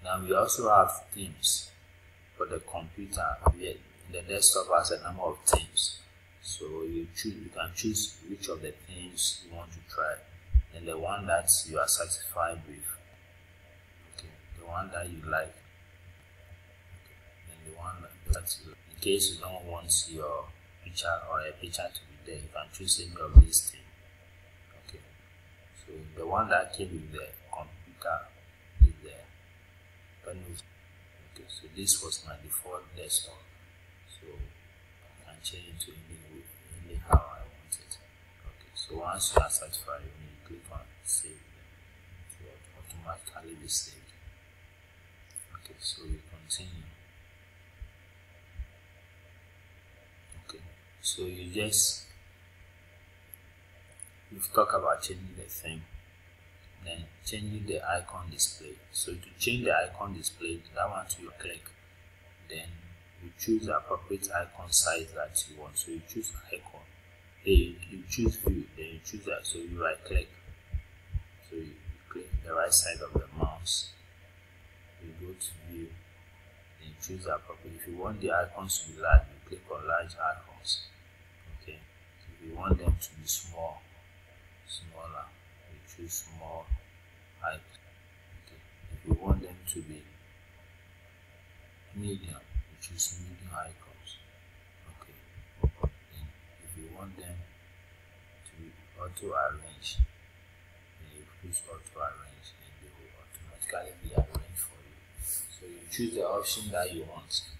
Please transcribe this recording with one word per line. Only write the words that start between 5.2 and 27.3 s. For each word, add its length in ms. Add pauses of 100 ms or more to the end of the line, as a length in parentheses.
of 220
themes. 560 (400)
So 240 (180)
you 320
choose, 200
you 200
can 200
choose 420 (120)
which 200
of 140
the 100 (140)
themes 580
you 100
want 180
to 60 (100)
try, 260 (600)
and 140
the 100
one 280
that 240 (180)
you 100
are 100
satisfied 760
with. 200 (1300)
Okay, 140 (280)
the 60
one 300
that 160
you 100 (100)
like. 240 (1500)
Okay. 140 (340)
And 220
the 40
one 180 (360)
that 320
you, 80 (220)
in 60
case 340
you 60
don't 260
want 260 (160)
your 380 (360)
picture 380 (100)
or 100
a 120
picture 300 (100)
to 160
be 160
there, 160
you 140
can 180
choose 280
any 200
of 140 (100)
these 260
themes. 140 (1040)
Okay, 120 (840)
so 80 (240)
the 100
one 220
that 240
came 200
with 200
the 160 (240)